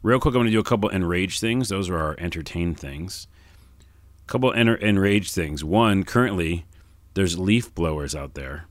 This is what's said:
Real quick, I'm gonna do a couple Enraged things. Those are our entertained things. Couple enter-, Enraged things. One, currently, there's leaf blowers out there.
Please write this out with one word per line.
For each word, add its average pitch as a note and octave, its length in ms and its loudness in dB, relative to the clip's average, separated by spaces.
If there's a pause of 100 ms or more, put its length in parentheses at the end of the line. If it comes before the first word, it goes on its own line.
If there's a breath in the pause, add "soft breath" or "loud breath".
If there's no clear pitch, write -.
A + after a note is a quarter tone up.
Real B2 180 4
quick, C3+ 140 2
I'm B2 60 4
gonna A#2 100 4
do A2 100 4
a G#2 40 -2
couple G#2 240 0
Enraged F2+ 520 -2
things. A#2 280 0
Those G2 200 -2
are F2 100 -2
our D#2 200 -2
entertained E2+ 600 -4
things. D2 480 -12 (1000 soft breath)
Couple B2+ 260 0
enter-, A#2 240 4
Enraged G2+ 580 2
things. D2+ 300 -2
One, G2 400 4
currently, F2 600 0 (500 soft breath)
there's F2+ 240 0
leaf G#2+ 360 2
blowers D#2 400 -2
out C#2 200 -10
there. C#2 360 -12